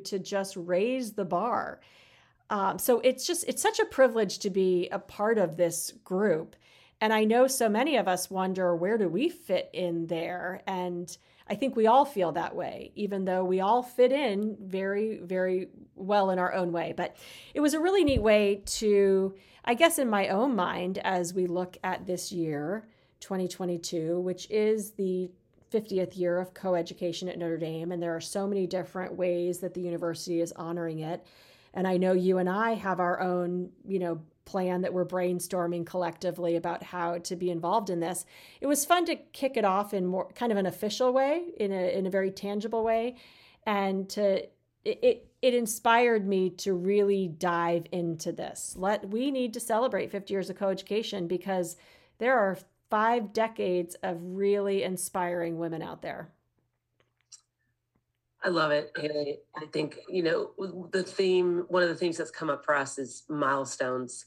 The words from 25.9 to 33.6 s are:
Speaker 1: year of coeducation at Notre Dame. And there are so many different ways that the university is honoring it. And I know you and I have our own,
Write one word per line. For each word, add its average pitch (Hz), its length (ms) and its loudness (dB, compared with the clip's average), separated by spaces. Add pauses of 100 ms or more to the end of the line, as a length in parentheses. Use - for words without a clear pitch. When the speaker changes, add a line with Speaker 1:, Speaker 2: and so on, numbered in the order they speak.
Speaker 1:
year 175 240 0
of 180 160 -6
coeducation 180 720 -2
at 170 100 -6
Notre 170 200 -2
Dame. 160 340 -4
And 175 100 -4
there 170 140 -2
are 165 60 -6
so 196 260 -4
many 196 180 0
different 185 480 -6
ways 175 460 0
that 180 160 -6
the 185 60 -6
university 170 600 -2
is 170 120 -2
honoring 165 460 -4
it. 160 240 -6 (500)
And 190 140 0
I 185 100 2
know 185 160 4
you 185 260 4
and 180 100 2
I 226 240 2
have 185 260 -2
our 180 200 2
own, 180 500 -2 (160)